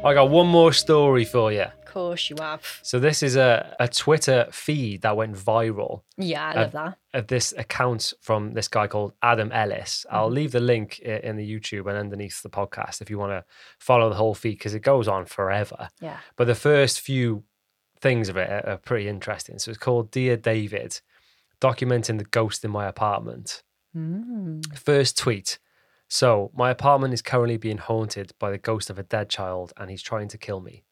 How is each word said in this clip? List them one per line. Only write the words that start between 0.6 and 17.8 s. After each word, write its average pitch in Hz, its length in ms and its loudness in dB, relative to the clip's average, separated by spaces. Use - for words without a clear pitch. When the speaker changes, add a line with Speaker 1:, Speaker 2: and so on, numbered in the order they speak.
Speaker 1:
story 139 520 6
for 110 280 2
you. 104 100 0
Speaker 2:
Of - 220 -8
course 175 440 -6
you 151 120 -8
have. 156 420 -10
Speaker 1:
So - 160 -2
this 151 240 4
is 135 140 2
a, 127 420 4
a 123 80 2
Twitter 135 640 4
feed 117 520 -4
that 107 140 2
went 107 200 -2
viral. 110 680 0
Speaker 2:
Yeah, 156 280 -4
I 156 100 -4
Speaker 1:
of, - 20 0
Speaker 2:
love 110 160 0
that. 151 480 -8
Speaker 1:
of 107 80 -10
this 123 280 -2
account 123 640 -2
from 107 340 -2
this 110 120 -4
guy 104 220 0
called 104 240 -4
Adam 110 300 2
Ellis. 107 580 -4
I'll 110 160 0
Speaker 2:
Mm-hmm. 120 80 0
Speaker 1:
leave 143 180 -2
the 123 80 0
link 117 460 0
i-, - 20 -6
in 110 140 -6
the 107 120 -8
YouTube 107 400 -8
and 101 80 -4
underneath 101 460 -8
the - 80 -16
podcast - 500 -6
if 98 100 -14
you 104 80 -6
wanna 98 260 -6
follow 117 300 4
the 98 80 -2
whole 107 180 0
feed, 107 220 -6
'cause 107 180 -8
it 107 60 -6
goes 127 260 2
on 95 180 -2
forever. 101 640 -4
Speaker 2:
Yeah. 156 180 -12
Speaker 1:
But - 140 2
the 117 80 2
first 143 440 4
few 120 440 -2